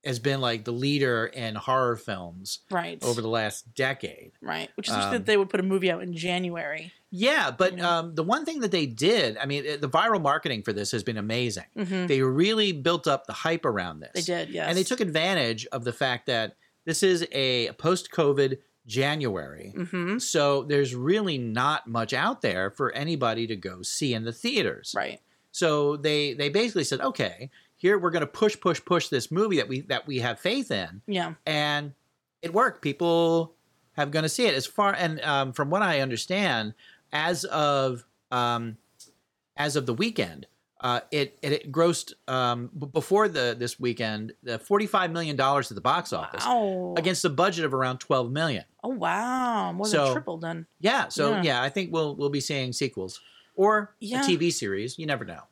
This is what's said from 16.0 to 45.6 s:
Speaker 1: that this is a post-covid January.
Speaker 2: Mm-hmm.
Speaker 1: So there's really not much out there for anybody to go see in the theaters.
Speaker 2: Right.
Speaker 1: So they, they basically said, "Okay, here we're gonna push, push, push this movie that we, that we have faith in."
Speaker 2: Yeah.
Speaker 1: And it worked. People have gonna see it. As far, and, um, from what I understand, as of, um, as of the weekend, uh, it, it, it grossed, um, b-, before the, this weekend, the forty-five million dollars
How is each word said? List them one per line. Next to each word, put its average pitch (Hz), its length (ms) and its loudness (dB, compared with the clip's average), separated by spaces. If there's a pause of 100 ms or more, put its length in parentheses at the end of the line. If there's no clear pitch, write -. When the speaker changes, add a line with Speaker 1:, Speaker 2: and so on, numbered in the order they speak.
Speaker 1:
that 113 300 -2 (300)
this 165 160 0
is 180 300 4
a 127 400 0
post-covid 143 840 2 (460)
January. 95 720 -4
Speaker 2:
Mm-hmm. 180 420 -4
Speaker 1:
So 143 440 2
there's 143 320 2
really 165 440 0
not 123 480 0
much 113 260 -2
out 190 300 0
there 95 280 0
for 131 220 -2
anybody 123 540 -2
to 110 100 -6
go 92 260 -10
see 127 320 -2
in 110 100 -4
the 113 80 -4
theaters. 117 640 -2
Speaker 2:
Right. - 240 -4 (320)
Speaker 1:
So 147 440 2
they, 147 380 0
they 143 140 0
basically 196 360 2
said, 131 160 -2
"Okay, 123 500 -4 (260)
here 196 220 4
we're 175 120 2
gonna 160 160 0
push, 208 340 2
push, 175 240 2
push 170 240 2
this 123 220 -2
movie 190 260 2
that 110 120 2
we, 131 140 -4
that - 240 -4
we 135 120 -4
have 117 220 -2
faith 240 300 -2
in." 95 360 -4
Speaker 2:
Yeah. 175 280 -2 (120)
Speaker 1:
And 147 460 0 (500)
it 170 100 -6
worked. 220 300 2
People 165 720 2 (380)
have 143 180 -2
gonna 156 180 0
see 240 180 0
it. 165 80 4
As 131 120 -2
far, 202 280 2
and, 160 280 -2
um, 135 300 0
from 143 180 -2
what 190 120 2
I 160 180 2
understand, 131 760 0 (380)
as 156 320 0
of, 139 600 0 (260)
um, 117 460 0 (800)
as 143 200 0
of 131 100 0
the 123 80 0
weekend, 110 520 -4 (340)
uh, 123 200 0 (120)
it, 143 280 -2
it, 143 120 -2
it 151 200 -4
grossed, 165 400 2 (160)
um, 123 400 0 (100)
b-, 143 140 -6
before 196 360 4
the, 123 300 2
this 120 220 -4
weekend, 113 640 -2
the 117 160 -4
forty-five 202 540 2
million 160 240 -4
dollars 135 340 2